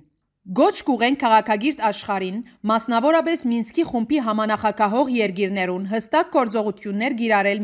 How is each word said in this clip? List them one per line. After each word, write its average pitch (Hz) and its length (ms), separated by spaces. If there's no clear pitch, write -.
Գոչ 277 280
կուղենք 247 320
քաղաքագիրտ 220 640
աշխարհին, 196 520
մասնավորապես 262 680
Մինսկի 233 320
խումբի 247 440
համանախագահող 214 840
երկիրներուն, 196 800
հստակ 311 460
գործողություններ 214 840
կիրառել 202 440